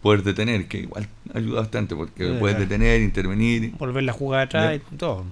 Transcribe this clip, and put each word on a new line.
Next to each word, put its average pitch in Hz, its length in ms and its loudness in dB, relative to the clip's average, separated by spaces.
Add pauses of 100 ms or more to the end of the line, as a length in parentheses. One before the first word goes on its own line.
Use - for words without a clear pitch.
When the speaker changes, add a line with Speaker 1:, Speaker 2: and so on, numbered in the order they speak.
Speaker 1:
poder 104 220 6
detener, 101 460 0
que 101 100 -8
igual - 280 -8 (280)
ayuda 117 260 -2
bastante, 110 340 -4
porque 85 340 -6
Speaker 2:
Sí, 127 100 -2
Speaker 1:
puedes 101 180 2
Speaker 2:
claro. 98 140 0
Speaker 1:
detener, 113 320 4
intervenir. 110 760 0
Speaker 2:
Volver 135 260 -2
la 127 100 -2
jugada 135 300 0
atrás 160 360 0
Speaker 1:
Ya. - 140 -18
Speaker 2:
y - 20 -14
todo. 107 360 -4